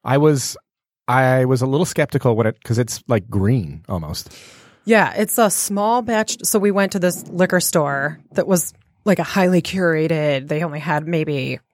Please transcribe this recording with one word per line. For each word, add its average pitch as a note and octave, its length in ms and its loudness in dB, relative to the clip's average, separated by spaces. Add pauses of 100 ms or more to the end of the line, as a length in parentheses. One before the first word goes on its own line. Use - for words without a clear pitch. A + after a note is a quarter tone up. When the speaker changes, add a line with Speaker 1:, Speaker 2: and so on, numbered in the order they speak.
Speaker 1:
I C3 140 2
was, D3 400 2 (500)
I B2+ 380 4
was B2+ 160 2
a C3 40 0
little C#3 200 0
skeptical C3+ 500 0
when A2 120 2
it, - 160 -4
'cause A2+ 140 0
it's, A#2+ 300 -4
like, A2+ 220 0
green F#2+ 600 0
almost. E2+ 440 -8 (520)
Speaker 2:
Yeah, G#3 300 2
it's G#3+ 220 -2
a A3 120 4
small G#3 520 -2
batch. G#3+ 420 -2
So - 160 0
we G3+ 120 2
went G3 220 0
to G3+ 60 -2
this F3+ 280 -2
liquor F3+ 320 0
store D3 600 -2 (140)
that F#3 140 0
was, F3+ 260 0 (320)
like, G#3 140 2
a F3 40 -2
highly F3+ 380 2
curated, D#3 880 0
they D3+ 160 -2
only D#3 160 -6
had D3+ 280 -2
maybe D3 520 -2 (140)